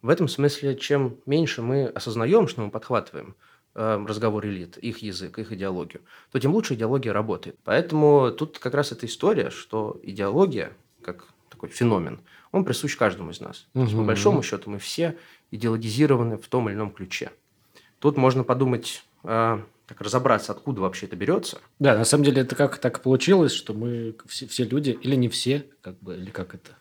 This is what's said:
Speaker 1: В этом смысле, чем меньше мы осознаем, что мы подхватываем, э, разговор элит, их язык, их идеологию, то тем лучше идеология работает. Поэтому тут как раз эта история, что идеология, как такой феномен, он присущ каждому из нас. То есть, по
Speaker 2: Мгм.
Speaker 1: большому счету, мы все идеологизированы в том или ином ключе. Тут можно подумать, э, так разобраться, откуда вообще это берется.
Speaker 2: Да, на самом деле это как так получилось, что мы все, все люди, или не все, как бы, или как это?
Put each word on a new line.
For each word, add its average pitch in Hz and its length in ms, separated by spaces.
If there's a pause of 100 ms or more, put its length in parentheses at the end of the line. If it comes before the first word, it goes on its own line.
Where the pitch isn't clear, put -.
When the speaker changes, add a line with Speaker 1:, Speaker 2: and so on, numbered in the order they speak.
Speaker 1:
В 113 80
этом 170 180
смысле, 139 480
чем 135 500
меньше 143 360
мы 131 240
осознаем, 120 640
что - 140
мы 104 80
подхватываем, 101 680 (380)
э, 110 340
разговор 107 380
элит, 92 320
их 113 240
язык, 95 360
их 110 140
идеологию, 92 500 (300)
то 131 80
тем 135 120
лучше 220 220
идеология 117 380
работает. 101 520
Поэтому 147 680
тут - 260
как 123 160
раз 143 180
эта - 140
история, 170 440
что - 520
идеология, 104 720 (300)
как - 240 (240)
такой - 200
феномен, 95 500 (320)
он 190 120
присущ - 320
каждому 92 340
из 85 100
нас. - 340
То 131 60
есть, 117 120
по 110 60
Speaker 2:
Мгм. 107 100
Speaker 1:
большому 139 340
счету, - 280
мы 101 80
все 165 380 (360)
идеологизированы 113 880
в - 100
том 123 200
или 101 80
ином 107 160
ключе. - 380 (720)
Тут 147 160
можно 127 280
подумать, 127 600 (200)
э, 113 360 (260)
так - 140
разобраться, 123 520
откуда 113 300
вообще 95 240
это 90 100
берется. - 420 (220)
Speaker 2:
Да, 135 160
на 110 80
самом 143 200
деле 139 180
это 127 140
как 143 220
так - 240
получилось, 143 500
что - 220
мы 117 400 (120)
все, - 200
все 123 180
люди, 131 260 (120)
или 135 140
не 123 120
все, 139 380 (160)
как 92 180
бы, 92 160
или 92 140
как 95 240
это? - 160 (100)